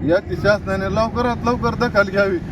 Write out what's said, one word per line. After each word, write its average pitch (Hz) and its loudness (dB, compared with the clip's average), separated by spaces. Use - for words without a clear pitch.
याची 185 0
शासनाने 190 0
लवकरात 226 0
लवकर 233 0
दखल 202 2
घ्यावी. 196 0